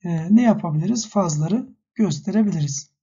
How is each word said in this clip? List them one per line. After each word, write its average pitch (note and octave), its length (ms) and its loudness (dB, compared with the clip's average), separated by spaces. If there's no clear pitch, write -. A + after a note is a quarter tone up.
e, E3+ 320 0
ne A#3+ 60 8
yapabiliriz? G3+ 680 0
Fazları F3 600 -2
gösterebiliriz. F#3 960 -2